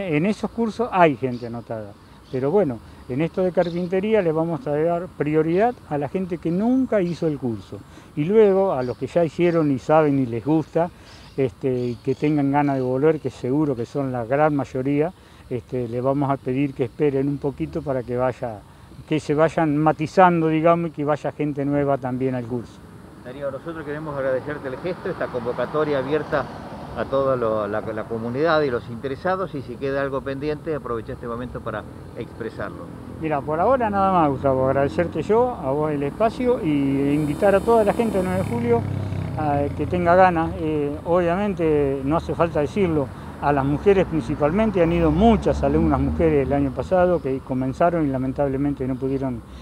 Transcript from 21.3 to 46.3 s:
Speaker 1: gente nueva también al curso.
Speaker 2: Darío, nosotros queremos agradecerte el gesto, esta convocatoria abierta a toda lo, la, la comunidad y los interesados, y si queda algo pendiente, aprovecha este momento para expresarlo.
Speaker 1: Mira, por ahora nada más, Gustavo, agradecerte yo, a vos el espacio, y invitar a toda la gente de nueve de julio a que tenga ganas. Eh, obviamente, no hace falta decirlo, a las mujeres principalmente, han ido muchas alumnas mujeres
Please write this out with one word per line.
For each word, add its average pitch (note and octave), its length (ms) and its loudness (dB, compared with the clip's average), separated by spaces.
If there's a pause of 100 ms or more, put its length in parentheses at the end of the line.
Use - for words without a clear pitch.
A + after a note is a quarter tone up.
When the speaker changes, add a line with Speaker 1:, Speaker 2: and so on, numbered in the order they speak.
Speaker 1:
gente C#3+ 340 -4
nueva C#3+ 320 0
también B2+ 380 -2
al B2 120 -6
curso. A#2 260 -8 (520)
Speaker 2:
Darío, C#3 280 -8
nosotros D#3 320 -10
queremos D3 320 -8
agradecerte C3+ 500 -2
el C3 120 -6
gesto, F3 300 -6
esta C#3+ 200 -4
convocatoria B2+ 680 -2
abierta C#3+ 460 -2 (540)
a A2+ 60 -2
toda C3+ 320 0
lo, A2 320 -2
la, G#2 120 -4
la G#2+ 220 -8
comunidad B2 600 0
y C#3+ 80 0
los A#2 200 -6
interesados, C#3+ 640 -6
y C#3 80 -8
si A#2 140 -12
queda C#3 260 -4
algo C3+ 180 -4
pendiente, C#3+ 540 -6
aprovecha B2 380 -6
este B2 160 -10
momento A#2+ 320 -8
para G#2+ 240 -8 (340)
expresarlo. G2 640 -10 (360)
Speaker 1:
Mira, D3+ 200 0
por D3+ 200 -2
ahora A#3 280 2
nada G3 240 2
más, E3 160 6
Gustavo, C3 380 2
agradecerte C#3+ 560 0
yo, A#3+ 320 2
a E3 160 -4
vos D3+ 220 0
el C#3+ 100 -2
espacio, A3+ 600 0
y C#3 520 2
invitar D3+ 400 2
a G3 60 6
toda A3+ 240 4
la G3+ 80 2
gente G#3 260 0
de F#3 60 0
nueve F#3 180 0
de - 60 -2
julio A#3 340 0 (560)
a D3 220 0 (160)
que D3+ 100 -2
tenga F3 300 4
ganas. E3+ 420 6
Eh, D3+ 360 -2 (100)
obviamente, E3+ 1000 2
no C3+ 120 0
hace D3 180 -2
falta D#3 260 0
decirlo, D3+ 460 0 (340)
a C#3+ 120 2
las C#3 120 2
mujeres F3 420 4
principalmente, E3 760 0
han E3 100 2
ido E3+ 200 2
muchas F3 500 4
alumnas D3 380 2
mujeres C#3+ 460 2